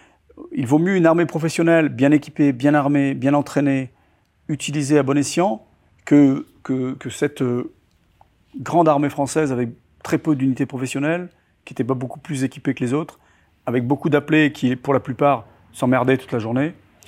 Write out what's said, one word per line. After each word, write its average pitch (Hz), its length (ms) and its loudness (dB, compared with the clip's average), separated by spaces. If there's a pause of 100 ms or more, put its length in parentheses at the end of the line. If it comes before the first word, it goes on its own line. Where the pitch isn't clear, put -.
(520)
Il 131 140 -6
vaut 147 120 4
mieux 185 180 2
une 170 100 4
armée 165 180 4
professionnelle, 165 640 2
bien 131 240 2
équipée, 143 400 2
bien 143 220 2
armée, 139 400 2
bien 135 180 0
entraînée, 139 580 0 (580)
utilisée 147 500 0
à 143 40 4
bon 139 140 0
escient, 175 480 -2 (400)
que, 143 400 6 (180)
que, 131 300 -4
que 131 160 -12
cette, 139 320 -6
euh, 123 320 -4 (880)
grande 165 260 0
armée 147 220 2
française 143 420 -2
avec 123 200 -2 (320)
très 156 160 -2
peu 156 180 -2
d'unités 131 300 0
professionnelles, 143 640 -6 (340)
qui - 80 -20
n'était 135 120 -4
pas 131 100 -2
beaucoup 127 260 -10
plus 135 240 -6
équipée 131 300 -6
que 131 100 -6
les 120 80 -2
autres, 156 260 -6 (460)
avec 123 220 -2
beaucoup 143 240 -2
d'appelés 147 420 2
qui, 127 240 -2
pour 143 160 -4
la 127 80 2
plupart, 139 460 0 (260)
s'emmerdaient 127 460 0
toute - 140 -18
la 123 60 -2
journée. 123 360 -4 (320)